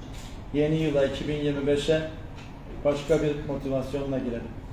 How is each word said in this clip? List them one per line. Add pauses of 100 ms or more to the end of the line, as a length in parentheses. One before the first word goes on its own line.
(540)
Yeni
yıla,
iki
bin
yirmi
beşe (840)
başka
bir (140)
motivasyonla
girelim. (240)